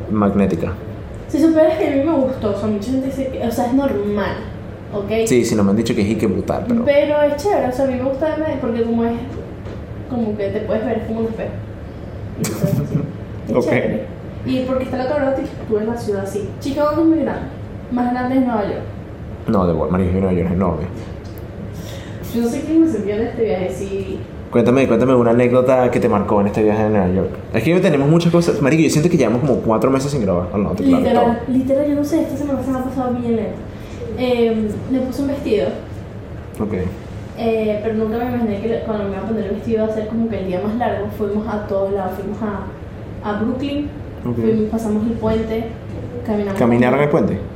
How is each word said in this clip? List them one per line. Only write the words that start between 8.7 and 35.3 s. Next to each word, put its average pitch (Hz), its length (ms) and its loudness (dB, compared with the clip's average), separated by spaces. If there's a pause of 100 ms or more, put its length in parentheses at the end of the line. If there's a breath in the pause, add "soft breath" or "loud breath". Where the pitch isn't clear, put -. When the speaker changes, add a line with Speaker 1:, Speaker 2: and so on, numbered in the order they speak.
Speaker 2:
como 233 200 0
es, 233 80 0 (960)
como 214 280 -2
que 202 100 -2
te 208 140 -2
puedes 202 240 -2
ver 214 220 -2
como 226 120 -4
un 226 60 0
espejo. - 240 -4 (880)
Entonces, - 320 -2 (200)
sí, - 100 0 (500)
es - 20 -2
Speaker 1:
<laughs> 117 60 2
Ok. 123 80 4
Speaker 2:
chévere. - 400 0 (400)
Y 254 160 0
porque 254 240 -2
está 254 120 -6
la 262 120 -2
carabota 269 320 0
y - 280 -8
tú 220 80 2
ves 214 80 -2
la 233 120 -2
ciudad 196 260 -2
así. 196 260 -4 (120)
Chicago 294 340 0
no 320 60 2
es 320 80 4
muy 311 100 4
grande, - 220 -2 (500)
más 247 220 0
grande 254 240 0
es 254 80 4
Nueva 220 180 0
York. 151 200 -4 (640)
Speaker 1:
No, 95 200 2
de 85 60 4
Nueva 78 60 0
York, 76 120 0
marico, 92 220 2
Nueva 95 200 2
York 82 140 2
es 85 60 0
enorme. 85 300 0 (1500 loud breath)
Speaker 2:
Yo 233 100 0
no 233 60 2
sé 285 120 -4
cómo 311 200 2
me 320 60 6
sentí 202 240 -2
en 208 100 0
este 233 220 -2
viaje, 185 300 0
sí. 196 460 -6 (320)
Speaker 1:
Cuéntame, 123 360 4
cuéntame 127 280 4
una 120 160 6
anécdota 123 600 6
que 120 80 2
te 113 100 4
marcó 104 320 4
en 104 60 4
este 107 160 2
viaje 107 200 4
a 107 60 4
Nueva 101 200 4
York. 92 200 2 (240)
Es 113 100 2
que 170 160 6
tenemos 147 300 4
muchas 165 220 6
cosas. 170 300 4
Marico, 143 220 6
yo 135 60 6
siento 151 200 4
que 170 80 4
llevamos 120 240 4
como 135 160 4
cuatro 110 340 2
meses 135 200 2
sin 139 100 0
grabar. 90 320 2
Ah, 98 40 -2
no, 90 140 2
te - 120 -2
claro, 269 200 6
Speaker 2:
Literal, 233 220 4
Speaker 1:
todo. 233 100 2 (200)
Speaker 2:
literal, 269 320 2
yo 294 80 2
no 294 80 2
sé, 302 180 0
esta - 160 -4
semana 277 260 -2
se 262 80 -2
me 254 80 -2
ha 247 40 -2
pasado 247 300 -2
bien 233 220 0
lento. 196 160 -2 (640 loud breath)
Em, 233 500 2 (240)
me 262 80 2
puse 254 220 -2
un 277 80 0
vestido. 202 380 0 (920)